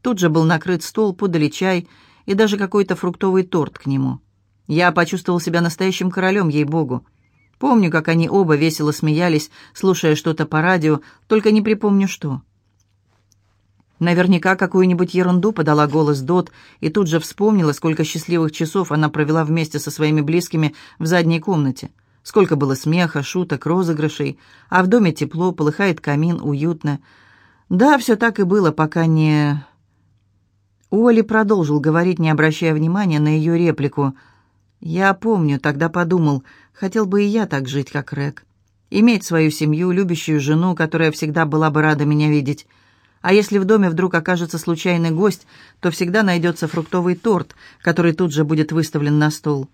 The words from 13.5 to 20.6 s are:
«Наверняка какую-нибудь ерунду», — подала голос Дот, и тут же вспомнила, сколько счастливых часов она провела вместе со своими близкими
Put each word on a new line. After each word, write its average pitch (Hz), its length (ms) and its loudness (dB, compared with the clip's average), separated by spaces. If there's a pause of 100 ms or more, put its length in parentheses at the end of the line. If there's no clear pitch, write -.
«Наверняка 180 560 2
какую-нибудь 180 600 2
ерунду», — 180 380 2
подала 151 340 2
голос 147 320 0
Дот, 170 320 -2 (300)
и 156 80 -4
тут 190 180 0
же 160 120 0
вспомнила, 196 520 0
сколько 160 320 -2
счастливых 160 480 -2
часов 165 400 -4
она 151 180 0
провела 156 340 0
вместе 156 360 -2
со 147 100 -8
своими 151 320 0
близкими 156 540 -2 (240)